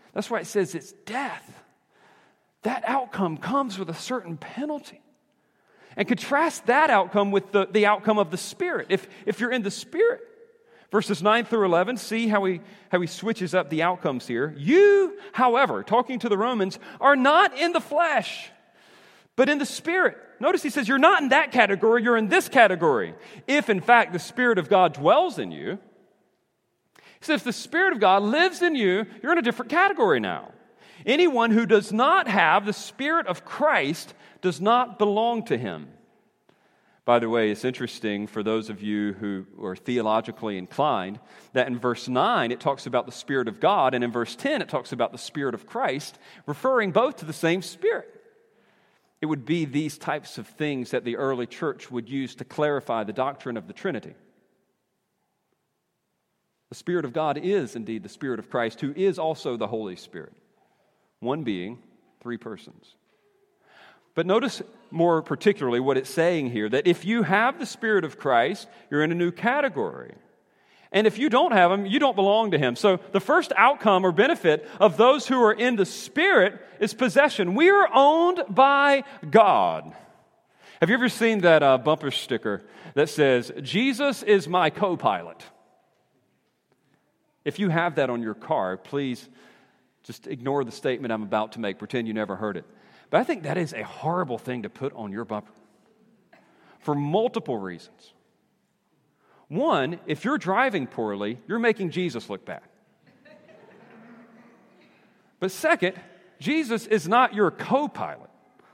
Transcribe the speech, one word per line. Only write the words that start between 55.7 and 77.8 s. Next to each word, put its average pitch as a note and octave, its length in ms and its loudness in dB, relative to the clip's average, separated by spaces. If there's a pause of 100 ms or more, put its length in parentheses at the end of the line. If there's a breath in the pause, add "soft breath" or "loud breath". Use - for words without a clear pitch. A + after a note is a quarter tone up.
The B2+ 60 -20
Spirit F3 300 -4
of B2 80 -8
God D3+ 240 -2
is F3 380 -2
indeed A2+ 260 -8
the G2 80 -16
Spirit B2+ 300 -8
of - 100 -14
Christ, A#2 320 -4
who C#3+ 140 -4
is F3+ 240 0
also D#3 360 -4
the A2 120 -4
Holy G#2+ 280 -6
Spirit. - 380 -18 (880)
One C#3+ 220 -4
being, G#2+ 380 -8 (380)
three A#2+ 180 -10
persons. - 560 -18 (1200 soft breath)
But E3 100 -2
notice G#3+ 360 0 (300)
more E3 300 2
particularly C#3 580 0
what C3 180 2
it's C3 120 -4
saying E3 420 0
here, G#2+ 180 -2
that B2+ 160 0
if E3+ 180 2
you A3 200 0
have G#3+ 340 0
the C4+ 80 -10
Spirit G#3+ 380 -2
of D3 160 -8
Christ, C3+ 480 0 (240 loud breath)
you're C#3+ 100 0
in D#3 100 0
a E3 40 -4
new F3 160 -2
category. D3+ 840 -4 (800 soft breath)
And G#3+ 160 4
if G#3+ 100 -2
you C#4 120 0
don't C#4 220 4
have F#3 200 6
him, G3+ 140 -2
you G3 140 0
don't C4+ 160 2
belong G3+ 360 2
to E3 60 2
him. B2+ 180 0
So F#3+ 240 2 (120)
the G#3 80 2
first D#4 380 0
outcome G#3 480 4
or F#3 60 2
benefit F3 560 2 (120)
of F#3 180 4
those B3+ 300 4
who B3+ 140 2
are G#3+ 120 6
in A#3+ 240 0
the F#3+ 80 2
Spirit C#4+ 760 2 (180 loud breath)
is G#3 140 -2
possession. A3 600 2
We D#4+ 140 6
are G4+ 240 6